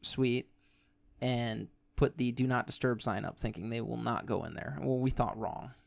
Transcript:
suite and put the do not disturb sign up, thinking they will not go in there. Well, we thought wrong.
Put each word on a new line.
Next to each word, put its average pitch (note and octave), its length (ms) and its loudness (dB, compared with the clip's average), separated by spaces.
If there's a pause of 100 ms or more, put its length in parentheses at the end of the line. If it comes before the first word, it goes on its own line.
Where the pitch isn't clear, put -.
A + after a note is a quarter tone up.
suite B2+ 480 2 (720)
and A#2 480 0 (260)
put - 220 4
the B2 160 2
do B2+ 120 2
not B2+ 220 2
disturb A#2+ 340 0
sign G#2 220 0
up, - 160 -6
thinking A2 300 -4
they A#2 100 -2
will A#2 180 -4
not A2+ 280 -2
go A2+ 180 0
in A#2+ 100 -6
there. C#3 280 -8
Well, C3 180 2
we C3 100 4
thought A2 300 0
wrong. A2 320 -4 (160)